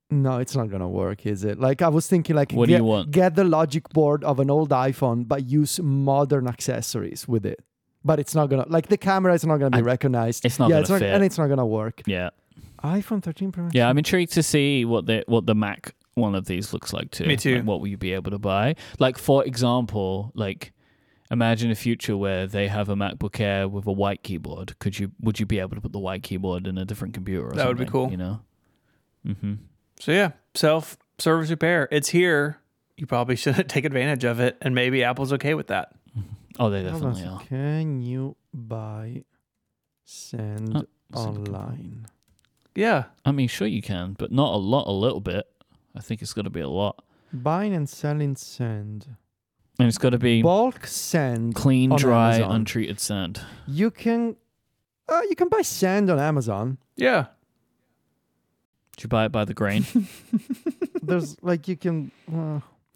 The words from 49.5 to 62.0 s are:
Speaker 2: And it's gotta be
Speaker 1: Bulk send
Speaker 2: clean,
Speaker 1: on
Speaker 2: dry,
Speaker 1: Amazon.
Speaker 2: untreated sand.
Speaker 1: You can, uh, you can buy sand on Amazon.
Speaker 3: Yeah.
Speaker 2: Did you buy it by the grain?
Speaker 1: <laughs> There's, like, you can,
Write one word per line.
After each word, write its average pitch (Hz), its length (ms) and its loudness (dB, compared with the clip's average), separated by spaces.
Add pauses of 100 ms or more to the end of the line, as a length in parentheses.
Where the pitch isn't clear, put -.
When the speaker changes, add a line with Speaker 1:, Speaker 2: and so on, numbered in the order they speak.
Speaker 2:
And 123 80 6
it's 113 100 0
gotta 123 200 2
be 117 240 4
Speaker 1:
Bulk 208 440 2
send 120 680 -2
Speaker 2:
clean, 131 360 4
Speaker 1:
on 151 60 6
Speaker 2:
dry, 117 380 6
Speaker 1:
Amazon. 107 200 2
Speaker 2:
untreated 107 440 -2
sand. 98 400 -6 (260)
Speaker 1:
You 170 240 0
can, 233 460 -2 (720)
uh, 339 200 2
you 370 80 -2
can 359 120 2
buy 427 140 2
sand 190 480 2
on 156 100 4
Amazon. 127 580 0 (180)
Speaker 3:
Yeah. 233 300 2 (1700)
Speaker 2:
Did - 80 -14
you 117 40 -10
buy 113 180 2
it 107 60 -4
by 107 120 0
the - 100 -6
grain? 104 300 0 (600)
Speaker 1:
<laughs> - 580 -8
There's, 156 400 -2
like, 170 260 -2
you 180 80 -4
can, 165 360 -4 (200)